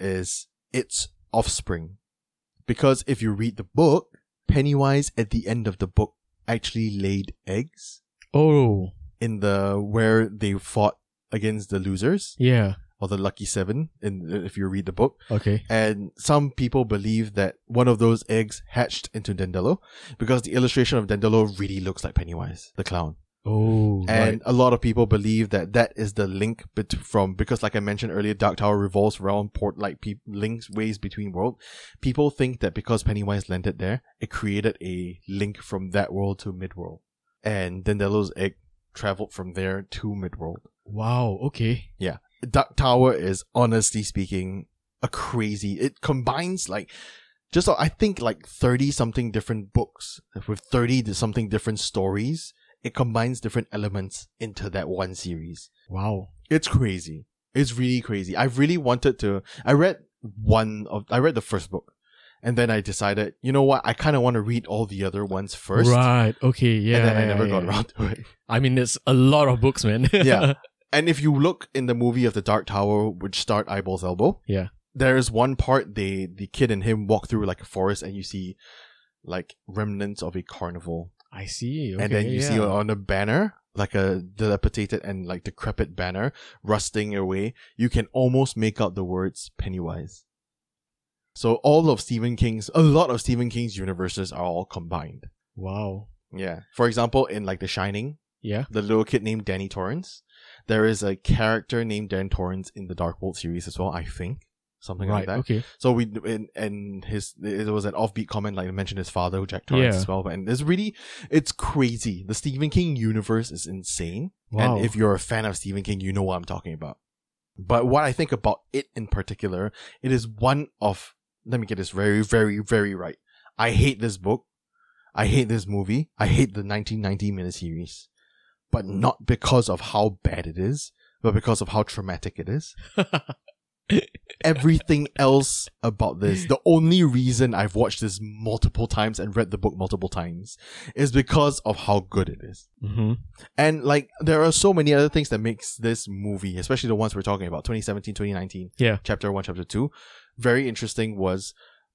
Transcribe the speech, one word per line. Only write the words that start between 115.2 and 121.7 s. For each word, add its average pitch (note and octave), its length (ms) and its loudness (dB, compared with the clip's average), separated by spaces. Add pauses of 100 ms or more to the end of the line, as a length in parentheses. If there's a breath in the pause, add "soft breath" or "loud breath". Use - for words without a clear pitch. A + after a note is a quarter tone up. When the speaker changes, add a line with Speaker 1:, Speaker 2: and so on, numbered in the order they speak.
Speaker 1:
of F#2+ 100 -6
Stephen G2 260 -6
King, G2+ 180 -4
you F#2+ 120 -4
know G2 100 0
what F#2 140 -2
I'm F2 80 -8
talking F2 300 -8
about. D#2 240 -12 (600)
But A#2 280 2
what C#3 180 4
I C3 80 0
think D#3 180 -2
about G#2+ 300 0 (120)
it C#3 220 -2
in A2 120 -8
particular, G2 640 -4 (300 loud breath)
it C3 100 0
is A2+ 160 0
one B2+ 400 0 (140)
of, G#2 320 -2 (320)
let A#2 140 -2
me G#2+ 60 -6
get G#2+ 100 -6